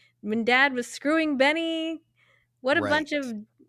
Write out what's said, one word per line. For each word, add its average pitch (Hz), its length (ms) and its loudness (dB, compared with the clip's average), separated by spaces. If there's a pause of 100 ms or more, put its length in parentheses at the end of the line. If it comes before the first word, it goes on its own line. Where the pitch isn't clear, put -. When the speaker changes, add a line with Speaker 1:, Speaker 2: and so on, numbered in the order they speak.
(220)
Speaker 1:
when 220 240 -2
Dad 262 280 4
was 240 140 -4
screwing 302 500 0
Benny, 320 640 0 (600)
what 269 160 2
a 339 40 0
Speaker 2:
Right. - 20 0
Speaker 1:
bunch 302 300 0
of 269 200 -4 (360)